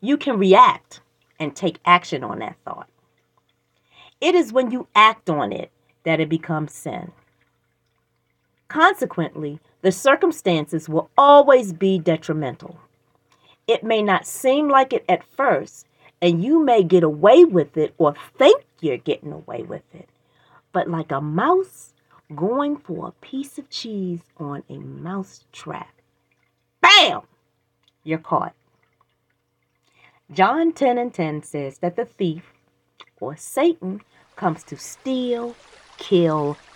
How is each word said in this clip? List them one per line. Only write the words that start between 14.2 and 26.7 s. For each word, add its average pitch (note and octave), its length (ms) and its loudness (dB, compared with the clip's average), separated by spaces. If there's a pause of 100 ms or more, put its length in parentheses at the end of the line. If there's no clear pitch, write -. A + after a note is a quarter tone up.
seem C#4 420 0
like C4+ 240 2
it - 160 -4
at F3+ 140 0
first, - 640 -4 (360)
and E3+ 200 2
you D4+ 220 2
may A#3 180 4
get E3+ 220 4
away F#3+ 400 8
with F3+ 320 2
it D#3 220 -2
or D3 160 4 (240)
think G4+ 260 6 (160)
you're C#3+ 160 -2
getting C#3+ 360 -6
away A#2+ 300 -14
with - 200 -14 (120)
it. - 140 -20 (640)
But - 160 -2
like E3 240 -6
a C#3 80 -4
mouse A#3+ 720 -2 (420)
going C4 420 -2
for E3 320 -12
a - 160 -20
piece C4+ 340 -14
of C#4+ 120 -18
cheese F#3+ 520 -10 (160)
on C#3+ 300 -12
a C3+ 100 -16
mouse D3 720 -14
trap, - 420 -16 (840)